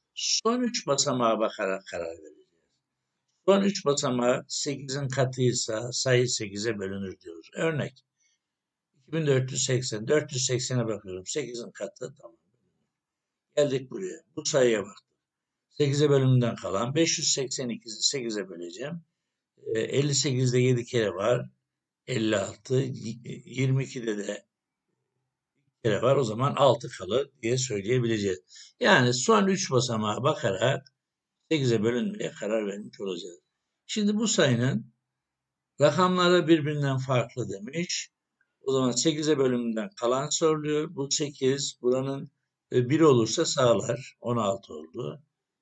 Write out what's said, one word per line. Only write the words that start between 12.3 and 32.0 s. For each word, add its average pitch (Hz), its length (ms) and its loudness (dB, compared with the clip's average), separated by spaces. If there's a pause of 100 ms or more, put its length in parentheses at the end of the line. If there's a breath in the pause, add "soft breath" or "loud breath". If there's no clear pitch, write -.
Geldik 135 360 0
buraya. 95 300 -10 (140)
Bu 151 100 -8
sayıya 120 400 4
baktık. - 200 -20 (640)
Sekize 143 400 2
bölümünden 131 460 4
kalan 104 400 -2
beş 165 240 2
yüz 147 140 0
seksen 127 360 -4
ikisi 107 320 -10
sekize 107 480 -2
böleceğim. 95 520 -10 (760)
Ee, 113 40 0
elli 143 360 0
sekizde 127 440 2
yedi 123 260 4
kere 110 240 0
var. 104 400 0 (580)
Elli 110 300 0
altı. - 380 -4
Y-, 127 680 -4
yirmi 131 380 0
ikide 113 340 -6
de 101 280 -8 (1400)
kere 104 180 2
var. 131 140 4
O 147 80 0
zaman 117 320 -2
altı 131 340 4
kalır 107 400 -4 (120)
diye 120 160 0
söyleyebileceğiz. 110 840 -2 (400 loud breath)
Yani 147 340 4
son 208 340 2
üç 190 240 0
basamağa 113 520 -2
bakarak 143 720 -2 (580)
sekize 123 320 2
bölünmeye 110 480 -2